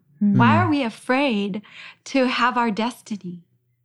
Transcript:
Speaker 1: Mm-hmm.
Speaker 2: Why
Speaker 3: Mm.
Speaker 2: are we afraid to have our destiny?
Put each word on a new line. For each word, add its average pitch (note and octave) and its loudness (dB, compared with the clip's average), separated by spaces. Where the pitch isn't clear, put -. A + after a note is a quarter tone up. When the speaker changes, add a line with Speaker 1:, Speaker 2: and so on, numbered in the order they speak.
Speaker 1:
Mm-hmm. G3+ 4
Speaker 2:
Why A#3+ 6
Speaker 3:
Mm. E4 4
Speaker 2:
are F4 0
we C#4+ 0
afraid G#3+ -2
to C4 2
have A#3+ 0
our A#3 0
destiny? F#3+ -8